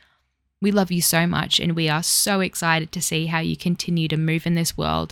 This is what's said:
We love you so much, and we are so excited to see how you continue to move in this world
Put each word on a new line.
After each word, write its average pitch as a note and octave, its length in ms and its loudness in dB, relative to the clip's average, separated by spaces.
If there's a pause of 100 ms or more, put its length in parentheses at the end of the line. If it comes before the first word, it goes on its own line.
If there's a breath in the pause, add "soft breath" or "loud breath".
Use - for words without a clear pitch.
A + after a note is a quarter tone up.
(600 soft breath)
We G3+ 100 2
love F#3+ 200 2
you F3 100 0
so E3 240 2
much, D3+ 340 0
and E3 160 0
we D#3+ 140 0
are D#3 140 0
so - 360 2
excited E3 520 0
to F3 100 -6
see D#3+ 240 0
how E3 140 -2
you E3 180 -2
continue E3+ 500 0
to D#3 80 -2
move D#3+ 300 0
in E3+ 80 2
this E3 240 0
world D#3 340 -2